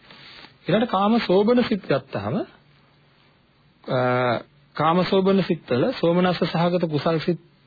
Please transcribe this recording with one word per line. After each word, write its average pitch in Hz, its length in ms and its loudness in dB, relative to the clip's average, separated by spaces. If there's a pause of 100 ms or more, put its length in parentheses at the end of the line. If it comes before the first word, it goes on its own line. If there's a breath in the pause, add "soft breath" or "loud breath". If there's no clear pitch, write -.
(600 loud breath)
ඊළඟට 226 320 0
කාම 202 280 2
සෝබන 214 440 2
සිත් 214 200 -4
ගත්තාම, 123 520 -4 (1500)
අ, 131 160 -2 (760)
කාම 160 280 2
සෝබන 190 400 2
සිත්වල 151 480 -2
සෝමනස්ස 180 500 0
සහගත 175 440 0
කුසල් 160 340 -2
සිත් 165 200 -4 (280)